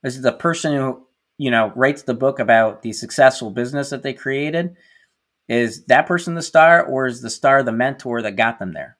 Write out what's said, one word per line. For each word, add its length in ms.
This 160
is 40
the 120
person 420
who, 320
you 120
know, 260
writes 260
the 120
book 260
about 420
the 100
successful 600
business 400
that 120
they 100
created. 640
Is 380
that 220
person 280
the 60
star, 420
or 220
is 160
the 80
star 340
the 80
mentor 500
that 140
got 240
them 140
there? 260